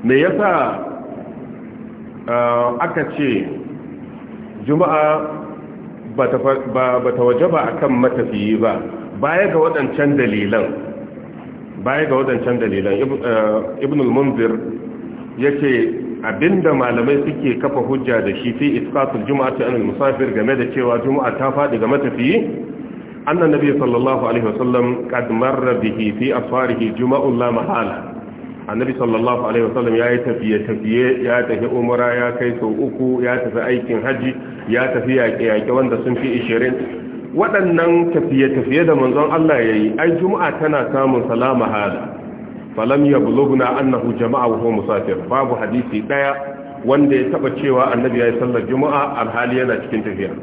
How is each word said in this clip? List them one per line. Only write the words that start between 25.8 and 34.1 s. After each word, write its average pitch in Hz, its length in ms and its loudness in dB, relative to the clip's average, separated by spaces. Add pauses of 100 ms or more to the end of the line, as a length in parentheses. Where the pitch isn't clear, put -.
fi 123 160 0
asfarihi 117 640 0
juma'un 127 400 2
la 120 140 2
mahala. 113 520 -2 (640)
Annabi 120 320 -2
sallallahu 120 480 0
alaihi 117 240 2
wasallam 117 240 0
ya 120 160 2
yi 120 160 2
tafiye-tafiye, 113 960 0
ya 120 240 2
tafi 117 240 -2
umra, 120 480 0
ya 123 160 0
kai 123 240 0
sau 110 80 -2
uku, 127 560 -2
ya 123 160 0
tafi 120 240 -4
aikin 120 400 -2
haji, 127 320 -2 (320)